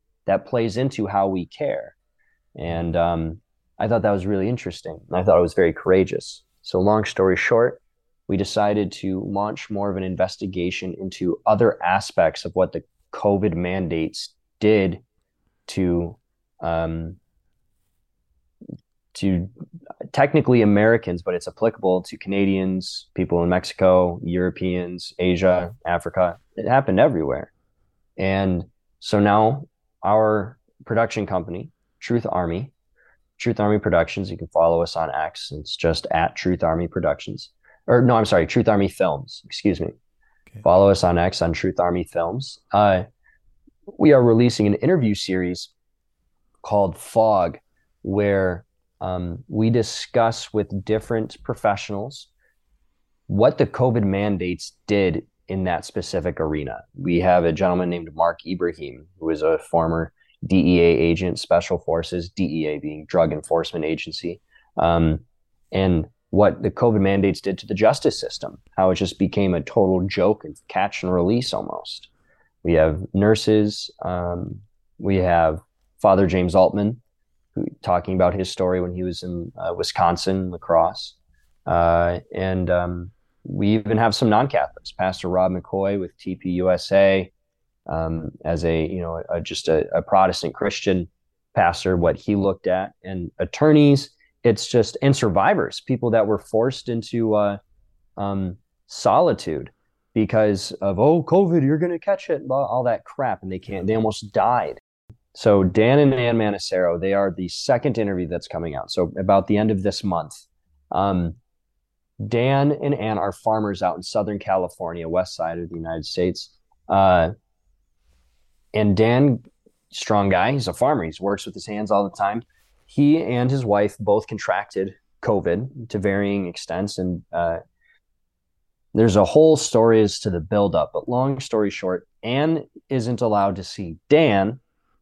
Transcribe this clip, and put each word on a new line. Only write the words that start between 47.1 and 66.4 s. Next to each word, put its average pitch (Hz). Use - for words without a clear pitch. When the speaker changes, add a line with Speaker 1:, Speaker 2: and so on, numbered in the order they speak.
Speaker 1:
where, 98
um, 90
we 110
discuss 117
with 101
different 110
professionals 107
what 120
the -
covid 120
mandates 95
did 98
in 185
that 87
specific 87
arena. 76
We 85
have 90
a 82
gentleman 90
named 82
Mark 85
Ibrahim, 80
who 80
is 76
a 80
former 82
D 95
E 85
A 85
agent, 85
Special 85
Forces, 85
D -
E 78
A 76
being 76
Drug 82
Enforcement 80
Agency, 80
um, 82
and 92
what 98